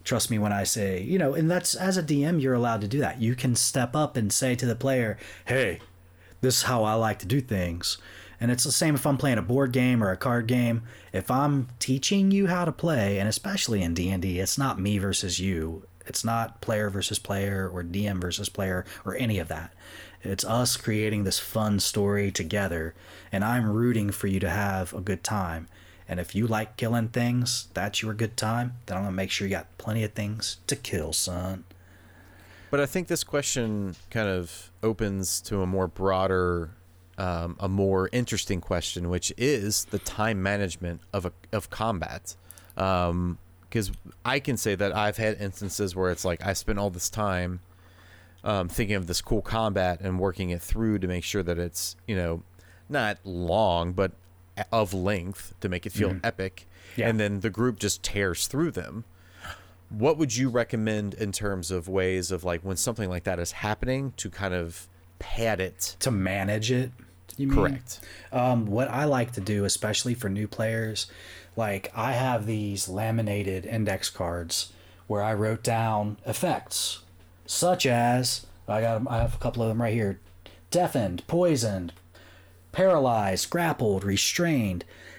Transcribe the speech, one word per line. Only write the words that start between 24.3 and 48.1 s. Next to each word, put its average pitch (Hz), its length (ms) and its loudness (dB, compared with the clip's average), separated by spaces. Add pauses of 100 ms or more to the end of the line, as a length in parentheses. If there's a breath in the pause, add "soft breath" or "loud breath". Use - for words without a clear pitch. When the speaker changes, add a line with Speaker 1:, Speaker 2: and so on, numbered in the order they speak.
Speaker 1:
to 95 80 2
have 95 460 0
a 95 80 -6
good 95 200 -2
time. 87 460 -2 (420 loud breath)
And 90 80 -4
if - 160 -6
you 110 120 2
like 110 320 -2
killing 117 300 2
things, 120 640 0
that's 98 260 -2
your 110 140 -2
good 113 200 -2
time, 120 520 -2
then 95 100 -4
I'm 98 60 -2
gonna 95 120 -2
make 95 160 -2
sure 101 160 -2
you 95 80 0
got - 220 -6
plenty 110 280 -2
of 110 100 -4
things 107 420 -4 (100)
to - 80 0
kill, 80 380 -4
son. 92 520 -4 (1080 loud breath)
Speaker 2:
But 143 100 2
I 143 60 2
think 180 220 -4
this - 140 0
question 107 720 -2 (140)
kind 110 180 0
of 90 460 -4 (100)
opens 101 600 0
to 101 180 -2
a 92 60 2
more 92 200 2
broader, 92 840 2 (480)
um, 87 420 -2
a 98 80 -2
more 95 420 4
interesting 104 520 -2
question, 87 480 -2
which - 260 -2
is 117 540 0
the 101 80 -2
time 107 440 -2
management 95 600 -2 (100)
of 90 140 -2
a, 87 60 -6 (200)
of - 160 -2
combat. 95 680 -4 (420 loud breath)
Um, 90 580 2 (340)
'cause 104 220 0 (320)
I 135 160 0
can 131 160 -2
say 104 200 0
that 98 200 0
I've 104 220 2
had 110 200 0
instances 98 560 -4
where 92 160 2
it's 87 140 -2
like, 87 180 0
I 98 120 0
spent 104 240 -2
all 101 100 0
this 90 220 -6
time, 90 500 -2 (840 loud breath)